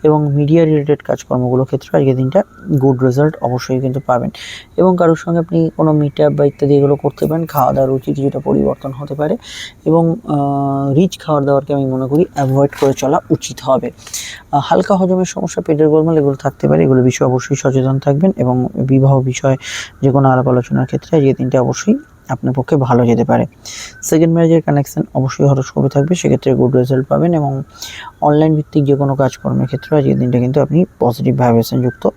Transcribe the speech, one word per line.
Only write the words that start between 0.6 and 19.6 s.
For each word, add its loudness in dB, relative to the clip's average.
রিলেটেড 0
কাজকর্মগুলোর -2
ক্ষেত্রে -4
আজকের 2
দিনটা 0
গুড 2
রেজাল্ট 2
অবশ্যই -4
কিন্তু -4
পাবেন। 0
এবং 4
কারোর 4
সঙ্গে -2
আপনি 0
কোনো 2
মিট 0
আপ 2
বা 0
ইত্যাদি 2
এগুলো 4
করতে -6
পারেন। -2
খাওয়া 0
দাওয়ার 0
রুচি -2
কিছুটা -2
পরিবর্তন -2
হতে -10
পারে -2
এবং, 2
আহ, -2
রিচ 2
খাবার -2
দাবারকে 0
আমি -2
মনে -4
করি 2
অ্যাভয়েড 0
করে 2
চলা 0
উচিত -4
হবে। 0
আহ, 0
হালকা 0
হজমের 0
সমস্যা, -6
পেটের 2
গোলমাল, 2
এগুলো 0
থাকতে -4
পারে, 2
এগুলো 4
বিষয়ে 2
অবশ্যই -2
সচেতন 0
থাকবেন। 0
এবং 0
বিবাহ 2
বিষয়ে -2